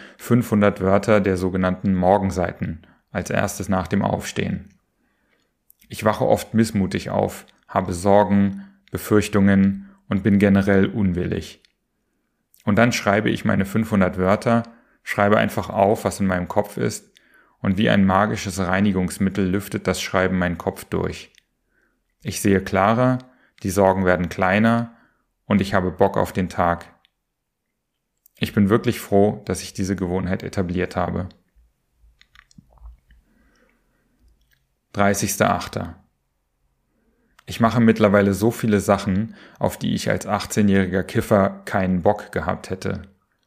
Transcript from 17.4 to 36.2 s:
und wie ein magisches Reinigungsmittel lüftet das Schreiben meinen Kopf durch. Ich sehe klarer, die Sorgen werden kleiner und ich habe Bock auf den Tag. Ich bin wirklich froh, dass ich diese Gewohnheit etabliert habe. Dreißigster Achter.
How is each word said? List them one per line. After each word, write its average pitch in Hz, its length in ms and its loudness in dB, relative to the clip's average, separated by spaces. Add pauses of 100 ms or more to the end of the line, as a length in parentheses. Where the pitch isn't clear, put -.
und 98 180 0
wie 110 100 2
ein 101 160 4
magisches 98 540 0
Reinigungsmittel 92 880 0
lüftet 98 380 -4
das 95 160 -2
Schreiben 92 360 0
meinen 87 200 -2
Kopf - 260 -8
durch. 87 480 -6 (920)
Ich - 200 -8
sehe 98 180 4
klarer, 113 580 2 (440)
die 101 80 -4
Sorgen 95 340 4
werden 90 240 2
kleiner 110 680 0 (500)
und 101 160 2
ich 95 100 -4
habe 92 180 0
Bock 95 280 0
auf 92 140 -2
den 92 180 -2
Tag. 87 420 -2 (1500)
Ich - 140 -4
bin 101 160 2
wirklich 110 320 0
froh, 101 460 0
dass 90 160 -6
ich - 100 -14
diese 95 240 -4
Gewohnheit 92 460 -4
etabliert 90 520 -4
habe. 90 360 -4 (3500)
Dreißigster 101 640 0
Achter. 90 500 -8 (1400)